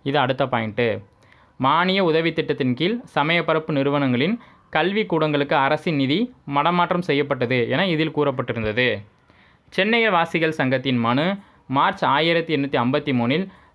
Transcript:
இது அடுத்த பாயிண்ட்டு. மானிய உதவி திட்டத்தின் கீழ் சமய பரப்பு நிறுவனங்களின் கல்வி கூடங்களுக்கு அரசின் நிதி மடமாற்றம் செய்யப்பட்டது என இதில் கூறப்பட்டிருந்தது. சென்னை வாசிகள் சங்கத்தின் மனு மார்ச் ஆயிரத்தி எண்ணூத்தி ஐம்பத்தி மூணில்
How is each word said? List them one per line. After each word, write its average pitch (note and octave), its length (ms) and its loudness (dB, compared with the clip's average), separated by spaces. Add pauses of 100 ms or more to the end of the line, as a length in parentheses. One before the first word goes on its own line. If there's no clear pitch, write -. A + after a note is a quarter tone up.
இது C#3 160 0
அடுத்த C3 260 0
பாயிண்ட்டு. A2 580 -2 (540)
மானிய F3+ 460 2
உதவி D#3+ 300 0
திட்டத்தின் C#3 400 -2
கீழ் F#3 300 -2
சமய D#3+ 400 0
பரப்பு D#3+ 300 -2
நிறுவனங்களின் C#3+ 680 0 (300)
கல்வி F#3+ 360 0
கூடங்களுக்கு D3+ 500 0
அரசின் D3+ 400 0
நிதி D3 380 0 (220)
மடமாற்றம் F3 460 2
செய்யப்பட்டது C3 680 0
என D#3+ 180 0
இதில் D#3 280 -2
கூறப்பட்டிருந்தது. A#2 920 -2 (640)
சென்னை A3 400 2
வாசிகள் E3 420 0
சங்கத்தின் C3 460 0
மனு C#3 400 0 (300)
மார்ச் E3 380 0
ஆயிரத்தி D#3+ 500 2
எண்ணூத்தி C#3 260 0
ஐம்பத்தி C3+ 320 0
மூணில் C3 340 0 (280)